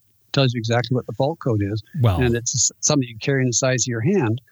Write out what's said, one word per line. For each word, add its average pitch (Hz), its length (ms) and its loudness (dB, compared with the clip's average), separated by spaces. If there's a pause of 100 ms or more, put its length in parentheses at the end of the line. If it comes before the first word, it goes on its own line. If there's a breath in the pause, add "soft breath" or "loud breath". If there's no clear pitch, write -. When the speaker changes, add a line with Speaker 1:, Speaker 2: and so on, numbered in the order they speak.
(280)
Speaker 1:
It - 60 -14
tells 135 220 2
you - 20 -2
exactly 117 380 -2
what 120 100 -2
the 113 80 -10
fault 139 260 -2
code 110 220 0
is. 101 220 -4 (180)
Speaker 2:
Well, 101 200 4
Speaker 1:
And 120 140 2
it's 120 200 -4
s-, - 240 0
something 143 280 2
you 117 120 -14
carry 135 240 0
in 127 60 2
the 120 40 -2
size 127 300 0
of - 40 -4
your 117 140 -2
hand, 123 400 0 (100)